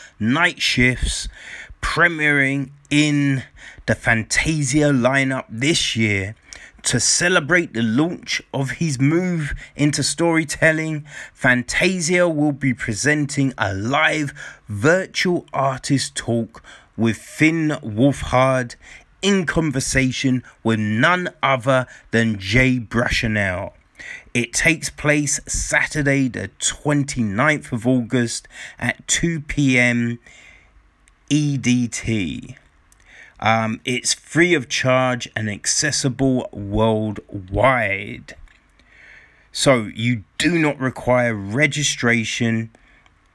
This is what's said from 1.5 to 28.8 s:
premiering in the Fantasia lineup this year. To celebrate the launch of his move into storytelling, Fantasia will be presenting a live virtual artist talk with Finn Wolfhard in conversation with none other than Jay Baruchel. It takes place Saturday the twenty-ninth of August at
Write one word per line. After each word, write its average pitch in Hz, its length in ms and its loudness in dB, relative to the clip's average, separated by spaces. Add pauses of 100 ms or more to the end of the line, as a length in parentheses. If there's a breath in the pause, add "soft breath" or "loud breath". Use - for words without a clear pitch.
premiering 143 920 2 (200)
in 143 540 2 (420 loud breath)
the 110 80 2
Fantasia 147 960 2
lineup 131 580 2
this 139 460 -2
year. 104 400 0 (500 loud breath)
To - 140 0
celebrate 170 760 2
the 113 80 -2
launch 135 600 0 (100)
of 135 200 -4
his 151 260 -4
move 160 540 0 (240 loud breath)
into 143 260 2
storytelling, 160 1000 0 (280 loud breath)
Fantasia 175 960 2
will 151 240 0
be 131 220 -2
presenting 139 840 0
a 98 160 -2
live 143 580 -2 (360 loud breath)
virtual 165 840 0
artist 135 640 -2
talk - 480 -4 (320 loud breath)
with 110 200 2
Finn 156 680 0
Wolfhard 127 920 2 (460 loud breath)
in 190 260 2
conversation 131 1000 -2 (180 loud breath)
with 113 160 0
none 147 500 0 (140)
other 131 440 0 (260 loud breath)
than 113 260 2
Jay 127 400 2
Baruchel. 104 960 -2 (600 loud breath)
It 120 200 -2
takes - 380 0
place 147 580 0
Saturday 139 800 0
the 98 220 -8 (100)
twenty-ninth 139 1120 -2
of 110 120 -4
August 123 600 0 (320 loud breath)
at - 300 -4